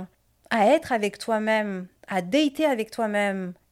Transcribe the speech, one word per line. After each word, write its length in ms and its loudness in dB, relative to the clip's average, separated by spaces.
à 160 4
être 240 4
avec 260 -2
toi-même, 720 -2
à 140 -2
dater 440 0
avec 260 -2
toi-même 640 -2